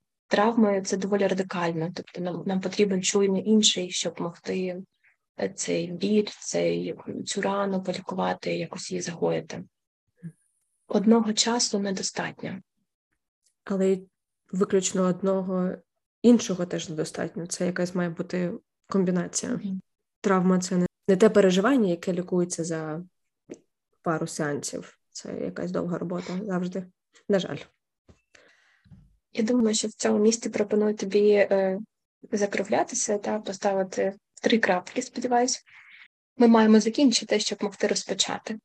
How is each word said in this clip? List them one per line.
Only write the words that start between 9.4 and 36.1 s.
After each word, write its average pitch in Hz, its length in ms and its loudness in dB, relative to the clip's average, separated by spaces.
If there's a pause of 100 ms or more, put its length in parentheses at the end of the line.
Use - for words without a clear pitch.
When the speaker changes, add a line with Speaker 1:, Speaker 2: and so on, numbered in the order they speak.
Speaker 1:
Одного 220 460 4
часу 226 460 -2
недостатньо. 190 840 -8 (1000)
Speaker 2:
Але 190 260 0
й 185 180 -2 (460)
виключно 190 500 0
одного 185 680 0 (500)
іншого 196 440 4
теж 170 240 -6
недостатньо. 165 580 -6
Це - 180 -4
якась 180 300 -2
має 175 140 0
бути 180 440 -4 (360)
комбінація. 180 640 0
Speaker 1:
Мгм. 190 300 -6 (400)
Speaker 2:
Травма — 185 380 4
це 180 180 -2
не, 180 80 2 (220)
не 190 100 4
те 214 120 8
переживання, 202 600 4
яке 175 240 -2
лікується 175 500 -2
за 160 400 -6 (1000)
пару 165 260 -2
сеансів. - 720 -6 (120)
Це - 280 -12
якась 180 320 -6
довга 175 260 -4
робота 180 460 -6
завжди. 185 420 -4 (440)
На 202 100 4
жаль. 156 180 -6 (1800)
Speaker 1:
Я 226 100 0
думаю, 226 320 2
що 214 120 -2
в 214 40 -10
цьому 220 280 0
місці 226 300 2
пропоную 214 460 0
тобі, 208 340 2
е, 196 500 2 (520)
закруглятися 214 840 -2
та 214 220 -4
поставити 196 760 -2 (260)
три 226 180 4
крапки, 190 420 0
сподіваюсь. 247 640 0 (720)